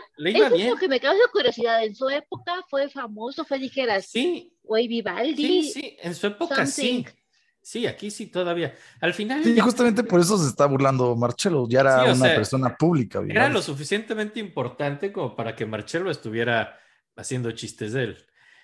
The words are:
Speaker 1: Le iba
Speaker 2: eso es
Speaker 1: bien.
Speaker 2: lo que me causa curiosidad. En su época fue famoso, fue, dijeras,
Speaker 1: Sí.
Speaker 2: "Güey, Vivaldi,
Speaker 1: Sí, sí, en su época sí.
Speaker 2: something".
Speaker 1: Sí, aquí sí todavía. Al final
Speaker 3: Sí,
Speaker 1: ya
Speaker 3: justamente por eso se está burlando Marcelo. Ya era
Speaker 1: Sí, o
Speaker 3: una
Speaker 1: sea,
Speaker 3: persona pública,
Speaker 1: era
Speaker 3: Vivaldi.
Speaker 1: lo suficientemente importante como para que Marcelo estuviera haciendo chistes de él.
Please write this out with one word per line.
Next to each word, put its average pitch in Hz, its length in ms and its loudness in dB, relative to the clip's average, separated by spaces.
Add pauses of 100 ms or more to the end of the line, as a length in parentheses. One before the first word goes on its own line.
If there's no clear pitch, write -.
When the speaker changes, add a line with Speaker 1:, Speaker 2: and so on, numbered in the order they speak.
(160)
Speaker 1:
Le 156 140 -2
iba 311 160 6
Speaker 2:
eso - 80 4
es 170 80 4
Speaker 1:
bien. 480 80 0
Speaker 2:
lo 453 60 0
que 370 120 -2
me 262 120 0
causa 349 200 2 (100)
curiosidad. 226 540 0
En 214 100 -6
su 262 140 -4
época 349 600 -6
fue 277 180 -2
famoso, 247 560 -10
fue, 269 140 -6
dijeras, 240 480 -2
Speaker 1:
Sí. 285 560 -4
Speaker 2:
"Güey, 220 260 0
Vivaldi, 254 760 0
Speaker 1:
Sí, 285 80 -6
sí, 254 280 -12
en 170 140 -8
su 208 140 -2
época 269 380 -2
sí. 247 380 -2
Speaker 2:
something". - 80 -18 (520)
Speaker 1:
Sí, 226 220 -6
aquí 202 240 -8
sí 202 160 -12
todavía. 175 480 -4 (260)
Al 170 140 0
final 262 300 -4
Speaker 3:
Sí, 320 100 4
Speaker 1:
ya 220 80 6
Speaker 3:
justamente 240 400 4
por 185 160 4
eso 175 180 4
se 156 120 2
está 143 180 2
burlando 135 480 2
Marcelo. 120 540 0
Ya 123 140 4
era 131 200 6
Speaker 1:
Sí, 123 80 6
o - 40 6
Speaker 3:
una 127 120 6
Speaker 1:
sea, 165 80 6
Speaker 3:
persona 127 420 0
pública, 143 440 2
Speaker 1:
era 98 80 -4
Speaker 3:
Vivaldi. 262 260 2
Speaker 1:
lo 190 80 0
suficientemente 208 800 -6
importante 147 720 -6
como 156 240 -6
para 113 180 -6
que 113 100 -6
Marcelo 110 460 -6
estuviera 117 640 -2 (380)
haciendo 117 380 -6
chistes 110 400 -10
de 131 100 -2
él. 101 240 -8 (380)